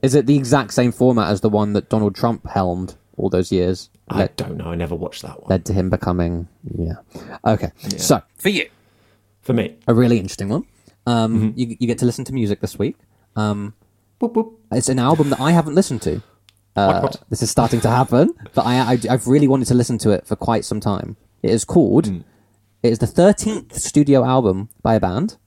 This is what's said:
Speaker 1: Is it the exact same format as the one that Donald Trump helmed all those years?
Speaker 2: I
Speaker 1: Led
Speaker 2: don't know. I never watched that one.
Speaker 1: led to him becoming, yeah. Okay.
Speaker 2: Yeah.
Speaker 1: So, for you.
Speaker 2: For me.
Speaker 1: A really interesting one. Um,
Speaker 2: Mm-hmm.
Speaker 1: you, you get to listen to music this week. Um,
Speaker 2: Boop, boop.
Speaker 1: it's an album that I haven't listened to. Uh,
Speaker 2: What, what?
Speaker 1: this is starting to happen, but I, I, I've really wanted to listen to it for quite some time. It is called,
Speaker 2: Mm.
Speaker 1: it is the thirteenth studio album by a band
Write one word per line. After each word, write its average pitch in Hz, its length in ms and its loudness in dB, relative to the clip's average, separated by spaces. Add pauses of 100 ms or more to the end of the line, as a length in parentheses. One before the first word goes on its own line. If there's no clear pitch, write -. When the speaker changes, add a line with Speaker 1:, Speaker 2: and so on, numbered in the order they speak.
Speaker 1:
Is 131 140 2
it 135 120 4
the 143 100 4
exact 131 380 0
same 123 180 2
format 120 360 2
as 101 120 0
the 113 80 0
one 104 240 0
that 101 160 -2
Donald 107 260 0
Trump 117 320 -2
helmed 92 480 -2 (220)
all 98 140 -2
those 92 200 -2
years? 90 400 -2 (180)
Speaker 2:
I - 100 -4
Speaker 1:
Led - 180 -2
Speaker 2:
don't - 200 -10
know. 85 100 -10
I 85 100 -6
never 85 180 -4
watched - 280 -10
that - 180 -18
one. - 100 -10
Speaker 1:
led 92 140 2
to - 80 -4
him 92 180 0
becoming, 87 560 -2 (320)
yeah. 82 160 -4 (500)
Okay. 107 280 0 (160)
Speaker 2:
Yeah. 165 100 -8
Speaker 1:
So, 151 240 0 (140)
for - 120 -4
you. 185 200 -2 (720)
Speaker 2:
For 127 140 -4
me. 110 200 -2 (140)
Speaker 1:
A 120 60 4
really 120 240 4
interesting 98 320 -8
one. 160 140 -4 (400)
Um, 113 300 0 (160)
Speaker 2:
Mm-hmm. - 80 -
Speaker 1:
you, 117 220 -6
you 123 80 0
get 117 100 -2
to 123 80 0
listen 120 200 -2
to 127 60 -10
music 107 280 -2
this - 180 -8
week. 107 180 -2 (380)
Um, 104 400 -4 (460)
Speaker 2:
Boop, 233 140 -4
boop. 226 180 -2 (180)
Speaker 1:
it's 123 180 -2
an 127 120 0
album 143 300 2
that 131 100 -2
I 143 100 0
haven't 156 240 2
listened 143 280 0
to. 80 200 -4 (520)
Uh, 98 160 2
Speaker 2:
What, 90 120 0
what? - 140 -4 (120)
Speaker 1:
this - 140 -4
is 110 80 -2
starting 117 320 2
to 117 80 2
happen, 127 420 4 (220)
but - 100 0
I, 123 300 2
I, 123 40 0 (120)
I've 127 160 0
really 143 200 4
wanted 131 220 2
to 123 60 2
listen 123 240 2
to 107 120 2
it - 160 0
for 107 100 -4
quite - 280 -2
some 107 160 -6
time. 104 360 -4 (260)
It - 80 0
is 113 160 0
called, 110 400 4
Speaker 2:
Mm. 92 180 -8 (580)
Speaker 1:
it 117 100 2
is 117 80 -2
the 117 60 0
thirteenth 202 680 0
studio 139 480 2
album 113 460 0 (120)
by 113 120 2
a 107 60 2
band 101 360 -4 (100)